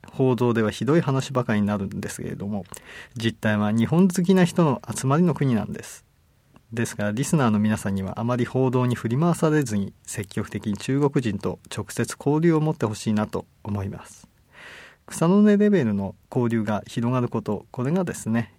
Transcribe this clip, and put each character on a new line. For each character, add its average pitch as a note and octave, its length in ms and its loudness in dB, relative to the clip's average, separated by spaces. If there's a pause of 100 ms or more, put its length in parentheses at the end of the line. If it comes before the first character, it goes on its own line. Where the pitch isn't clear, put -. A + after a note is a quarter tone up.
(140)
報 C3 240 2
道 A#2+ 160 2
で A2+ 80 2
は G#2 100 0
ひ - 140 -6
ど C#3+ 100 4
い E3+ 60 4
話 C3+ 320 -2
ば B2+ 100 0
か A2+ 120 0
り G#2 40 2
に G2+ 80 2
な G#2 100 0
る G2 100 -6
ん G2 120 -8
で - 80 -6
す - 140 -12
け D#2+ 80 -8
れ - 60 -8
ど G2 120 -10
も、 G2+ 160 -6 (540)
実 A2+ 160 0
態 G#2+ 240 -2
は G#2 160 0
日 A2+ 140 2
本 F3 200 4
好 F3+ 160 0
き F#3+ 120 4
な F#3 100 6
人 F3 180 2
の C#3 260 2
集 A#2 160 -6
ま C#3 120 4
り F3 60 4
の E3+ 100 2
国 C3+ 200 0
な G2+ 120 0
ん - 80 -10
で - 100 -10
す。 - 220 -20 (680)
で A#2 120 -2
す - 120 -8
か G#2 60 -4
ら、 G#2 100 -2
リ A#2+ 100 -2
ス E3+ 140 2
ナ C3 80 4
ー A#2 40 4
の G#2+ 100 4
皆 G#2+ 180 2
さ - 100 -8
ん G2 80 -2
に F#2+ 80 -4
は F#2+ 160 -8
あ A2+ 60 -4
ま B2 100 0
り B2 80 0
報 C3 280 0
道 B2 160 2
に A#2+ 80 0
振 A2+ 120 -6
り A#2 100 -2
回 E3 180 2
さ E3 140 0
れ D3+ 140 2
ず A2 140 -4
に、 G2 160 -4 (120)
積 - 220 -8
極 - 220 -6
的 G#2+ 180 -8
に G#2 80 -2
中 C3+ 240 -2
国 C#3+ 240 2
人 G2 160 -2
と F#2 200 -6 (140)
直 G#2+ 180 -8
接 - 280 -4
交 D3+ 220 2
流 E3+ 120 4
を D#3 60 2
持 D#3 140 0
っ - 20 -10
て - 100 -2
ほ G#2+ 80 -2
し - 140 -8
い A2 60 2
な G#2+ 120 2
と F#2 200 -6 (180)
思 G2+ 220 -4
い G2+ 40 -6
ま - 160 -12
す。 - 220 -20 (800)
草 - 240 0
の G3+ 120 6
根 G#3 140 8
レ G#3 140 4
ベ F3+ 160 4
ル G#2+ 80 2
の G2 200 -4 (160)
交 B2 200 0
流 A2+ 160 0
が G#2 200 -2
広 A#2+ 280 -2
が B2+ 80 2
る A#2+ 80 0
こ A2+ 120 -4
と、 G#2 300 -4
こ B2 120 -6
れ C#3 100 0
が F#3 100 0
で E3+ 120 -4
す - 140 -8
ね、 A2+ 300 -2